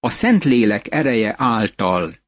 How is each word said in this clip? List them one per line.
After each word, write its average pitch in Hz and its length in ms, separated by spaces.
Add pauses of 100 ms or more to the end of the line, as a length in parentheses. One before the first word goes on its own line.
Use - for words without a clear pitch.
a 120 100
Szentlélek 123 800
ereje 120 460
által. 98 880